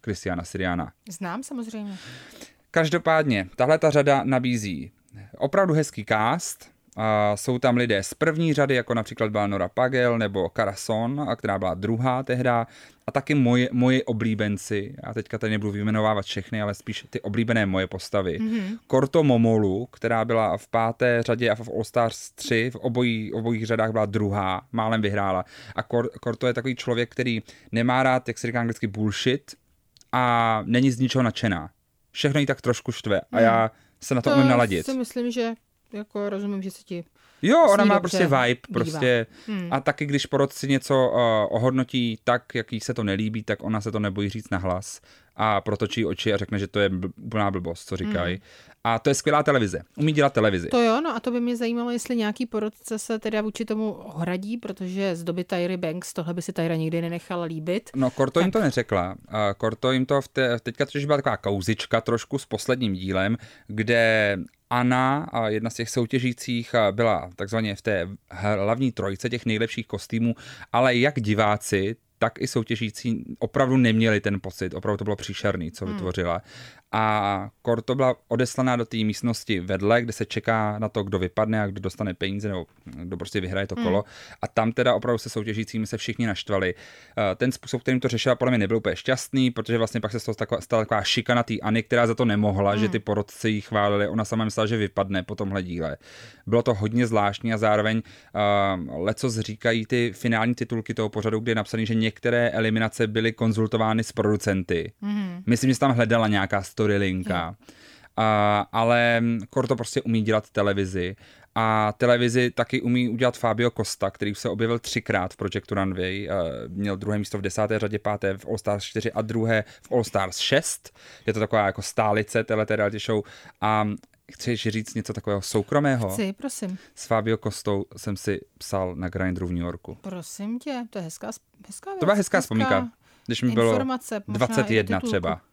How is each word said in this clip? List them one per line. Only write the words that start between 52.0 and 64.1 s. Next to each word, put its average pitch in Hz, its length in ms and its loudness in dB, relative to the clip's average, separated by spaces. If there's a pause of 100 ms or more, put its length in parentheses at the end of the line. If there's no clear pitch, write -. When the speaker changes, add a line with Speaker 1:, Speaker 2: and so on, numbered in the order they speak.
Speaker 2:
nějaký 220 300 -2
porotce 214 540 -6
se 220 200 -4
teda 214 220 -2
vůči 214 240 -4
tomu 214 260 -2
ohradí, 185 680 -6
protože 190 580 -4
z 170 80 -10
doby 175 200 -4
Tyry 180 340 -2
Banks 170 360 -6
tohle 170 200 -4
by 175 80 -4
si 185 120 -8
Tyra 165 220 0
nikdy 160 260 0
nenechala 170 440 -6
líbit. 165 500 -4
Speaker 1:
No, 131 160 2
Korto 135 280 2
jim 185 120 2
Speaker 2:
Tak. 220 100 2
Speaker 1:
to 196 40 2
neřekla. 98 500 0 (120)
A 104 260 0
Korto 110 380 0
jim 131 140 2
to 139 160 2
v - 60 -8
té, 120 320 0
teďka 123 260 -4
totiž 143 200 -6
byla 147 120 2
taková 127 200 0
kauzička 101 640 0
trošku 117 360 -2
s - 80 -6
posledním 120 480 -2
dílem, 95 440 0 (300)
kde 110 720 2 (320)